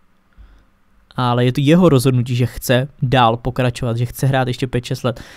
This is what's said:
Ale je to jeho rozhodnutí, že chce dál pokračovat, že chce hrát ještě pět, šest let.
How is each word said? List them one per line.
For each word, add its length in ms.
Ale 300
je 80
to 80
jeho 280
rozhodnutí, 460
že 100
chce 420
dál 360
pokračovat, 600
že 80
chce 220
hrát 200
ještě 200
pět, 180
šest 180
let. 180